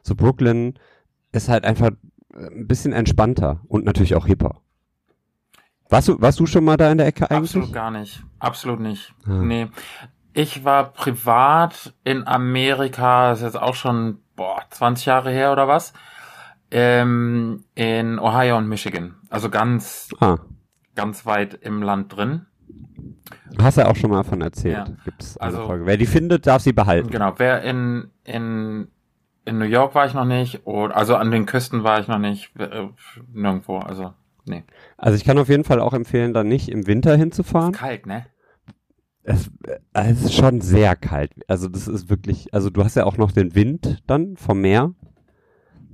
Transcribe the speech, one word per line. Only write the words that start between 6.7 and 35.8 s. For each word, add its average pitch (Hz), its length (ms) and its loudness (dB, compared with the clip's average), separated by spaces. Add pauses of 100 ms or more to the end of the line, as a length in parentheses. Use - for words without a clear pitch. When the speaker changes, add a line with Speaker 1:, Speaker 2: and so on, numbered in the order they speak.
Speaker 1:
da 156 120 4
in 160 60 2
der 156 120 4
Ecke - 220 -2
eigentlich? 156 200 0
Speaker 2:
Absolut 185 240 -4
gar 113 160 -8
nicht. 107 320 -12 (160)
Absolut 120 420 -6
nicht. 107 320 -10 (140)
Speaker 1:
Ah. 92 160 -2
Speaker 2:
Nee. 117 240 -2 (640)
Ich 147 320 -4
war 139 300 2
privat 135 960 2 (120)
in 131 220 -4
Amerika, 127 1000 0
das 113 120 0
ist 120 40 -6
jetzt 113 160 -6
auch 123 140 -2
schon, 113 460 -4 (160)
boah, 95 340 -6
zwanzig 123 340 -2
Jahre 131 260 2
her 135 220 0
oder 139 160 2
was, 156 240 0 (800)
ähm, 120 920 0 (100)
in 113 440 -2
Ohio 120 380 2
und 107 120 -2
Michigan. 95 480 -8 (120)
Also 104 220 -6
ganz, 113 580 -2 (120)
Speaker 1:
Ah. 90 180 4 (560)
Speaker 2:
ganz 104 320 -8
weit 101 340 -2
im 107 220 -6
Land 98 340 -4
drin. 135 300 -6 (1120)
Speaker 1:
Hast 127 180 4
du - 60 6
ja - 80 4
auch 110 60 0
schon 110 140 0
mal 98 140 2
von 90 160 -6
erzählt. 82 480 -6
Speaker 2:
Ja. - 60 -12 (100)
Speaker 1:
Gibt's - 320 -16
eine 113 200 -8
Speaker 2:
Also 113 100 -8
Speaker 1:
Folge. 87 180 -6
Wer 101 140 2
die 117 80 2
findet, 160 400 2
darf 131 160 4
sie 131 100 4
behalten. 101 380 2
Speaker 2:
Genau, 104 260 -2
wer 123 260 0
in, 123 480 -6 (140)
in, 110 640 -8 (560)
in 110 140 -4
New 110 80 0
York 127 280 2
war 143 120 4
ich 127 80 -6
noch 131 100 -2
nicht, 123 420 -4
und, 104 260 -4
also 107 240 2
an 110 140 0
den 113 140 2
Küsten 123 400 -4
war 107 160 2
ich 101 80 -6
noch 110 100 -2
nicht, 104 400 -6
äh, 98 300 -8 (420)
nirgendwo, 98 480 -4
also, 95 360 -12 (320)
nee. 85 180 -10 (320)
Speaker 1:
Also 107 200 2
ich 104 80 -4
kann 135 140 4
auf 135 120 2
jeden 143 140 4
Fall 127 160 2